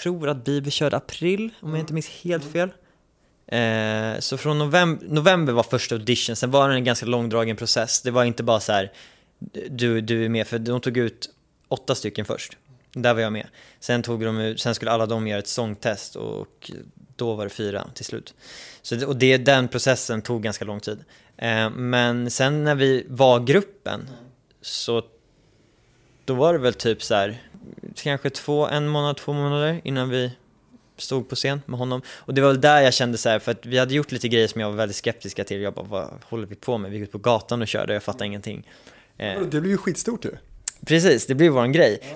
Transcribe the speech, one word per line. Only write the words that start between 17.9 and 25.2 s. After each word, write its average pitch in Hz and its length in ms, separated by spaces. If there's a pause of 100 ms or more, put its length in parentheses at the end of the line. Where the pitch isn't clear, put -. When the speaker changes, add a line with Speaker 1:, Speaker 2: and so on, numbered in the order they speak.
Speaker 1:
till - 100
slut. - 300 (480)
Så - 120
det, 127 120
och 143 100
det, 131 220
den 127 300
processen 120 540
tog 117 200
ganska 104 220
lång 104 160
tid. 107 180 (380)
Eh, 110 340
men 120 600
sen 143 340
när 151 100
vi 135 340
var 127 320
gruppen, 131 720 (500)
så - 420 (1200)